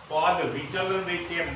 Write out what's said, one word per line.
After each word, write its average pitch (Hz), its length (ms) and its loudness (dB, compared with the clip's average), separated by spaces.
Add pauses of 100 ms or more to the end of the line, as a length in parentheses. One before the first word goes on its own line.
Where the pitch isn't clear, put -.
પદ 175 300 4 (160)
વિચલન 185 520 -2
રીતે 170 500 -2